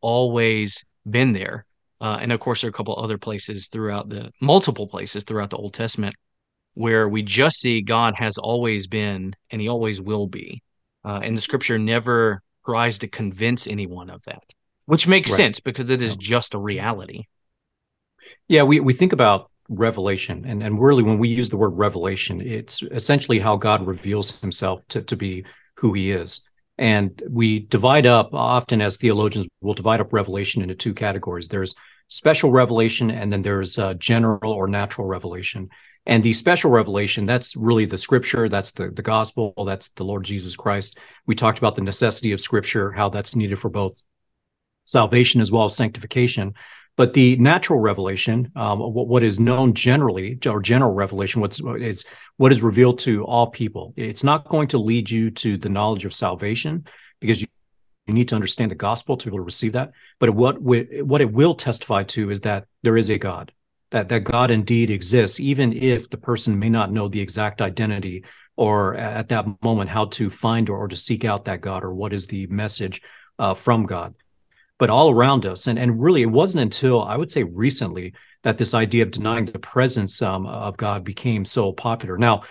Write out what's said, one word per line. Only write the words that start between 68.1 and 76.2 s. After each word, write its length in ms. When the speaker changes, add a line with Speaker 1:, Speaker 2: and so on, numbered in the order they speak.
Speaker 2:
or 380
a-, 60
at 300
that 180
moment 260
how 160
to 240
find 400
or, 80
or 100
to 80
seek 300
out 200
that 160
God, 220
or 80
what 220
is 140
the 200
message, 540
uh, 160
from 320
God. 260
But 100
all 220
around 340
us, 220
and, 120
and 220
really 220